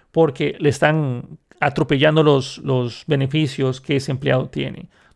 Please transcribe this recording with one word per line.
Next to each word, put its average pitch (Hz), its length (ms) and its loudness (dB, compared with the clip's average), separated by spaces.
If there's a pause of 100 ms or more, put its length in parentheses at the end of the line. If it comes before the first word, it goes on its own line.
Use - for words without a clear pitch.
(100)
porque 147 480 0
le 147 120 2
están 151 680 0 (220)
atropellando 151 640 2
los, 139 340 2
los 123 480 -2
beneficios 135 760 -2
que - 140 -4
ese 135 160 -2
empleado 131 380 -2
tiene. - 400 -8 (280)